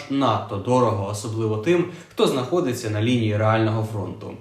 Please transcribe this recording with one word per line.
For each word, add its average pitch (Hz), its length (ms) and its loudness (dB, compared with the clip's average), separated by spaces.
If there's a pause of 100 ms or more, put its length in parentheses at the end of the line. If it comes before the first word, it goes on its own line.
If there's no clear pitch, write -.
надто 113 460 0
дорого, 104 560 2
особливо 110 460 -2
тим, 170 280 2 (260)
хто - 160 2
знаходиться 127 640 0
на 104 120 0
лінії 113 360 2
реального 110 560 2
фронту. 90 480 -8